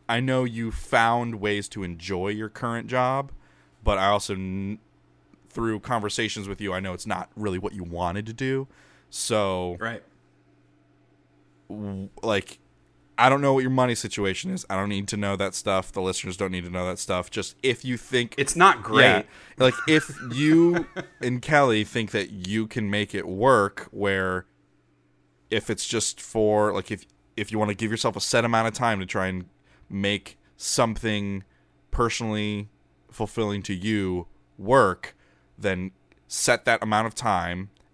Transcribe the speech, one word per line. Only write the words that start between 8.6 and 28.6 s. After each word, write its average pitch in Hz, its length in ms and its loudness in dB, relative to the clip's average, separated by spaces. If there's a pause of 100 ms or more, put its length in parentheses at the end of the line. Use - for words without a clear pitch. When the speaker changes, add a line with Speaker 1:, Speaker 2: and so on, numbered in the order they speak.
Speaker 1:
So, 95 680 -2
Speaker 2:
Right. 113 240 -8 (1700)
Speaker 1:
w-, 98 400 -8 (140)
like, 104 360 -2 (600)
I 120 100 8
don't 139 120 4
know 139 140 4
what 131 60 4
your 127 100 0
money 127 240 2
situation 98 560 -2
is. 92 200 -6
I 98 60 -2
don't 98 120 0
need 101 200 -4
to - 80 -4
know 101 200 -2
that 95 180 -2
stuff. 95 380 -2
The - 80 -6
listeners 92 360 -4
don't 95 140 -2
need 90 140 -4
to 90 60 -10
know 90 160 -4
that 90 120 -4
stuff. 90 320 -4
Just - 320 -6
if 131 220 0
you 127 120 -4
think 120 420 -2
Speaker 2:
It's 139 180 -2
not 170 260 6
great. 110 220 6
Speaker 1:
Yeah. 95 180 6 (360)
Like, 127 160 6 (120)
if 156 240 4 (220)
you 160 540 4 (180)
Speaker 2:
<laughs> - 160 -20
Speaker 1:
and 123 220 -2
Kelly 131 420 4
think 110 280 -4
that 101 180 -2
you 104 360 -4
can 107 240 -4
make 104 240 -2
it 92 140 -6
work, 101 640 4
where 95 560 0 (1040)
if 110 200 -2
it's 104 160 -4
just - 340 -2
for, 107 520 2
like, 98 180 -6
if, 101 140 -10 (320)
if 104 160 -6
you 110 60 -2
wanna 104 160 0
give 107 160 -4
yourself 113 260 -2
a 123 40 -6
set 117 240 2
amount 113 240 2